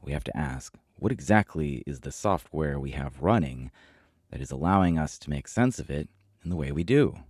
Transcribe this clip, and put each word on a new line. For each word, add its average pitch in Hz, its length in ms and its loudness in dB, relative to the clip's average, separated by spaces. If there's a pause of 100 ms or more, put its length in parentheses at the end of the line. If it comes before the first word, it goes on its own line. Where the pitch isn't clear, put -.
We 69 120 -6
have 73 120 -2
to - 120 -6
ask, 67 400 -6 (200)
what 117 160 0
exactly 78 760 2
is 71 140 -8
the 71 100 -10
software 78 720 0
we 69 120 -6
have 69 300 -6
running 69 480 2 (600)
that 64 100 -8
is 67 100 -8
allowing 85 480 4
us 76 200 -2
to - 120 -10
make 69 160 -4
sense 123 320 0
of - 120 -8
it 71 180 -4 (340)
in 85 60 -6
the 87 80 -2
way 71 160 -2
we 82 120 0
do? 117 340 4 (120)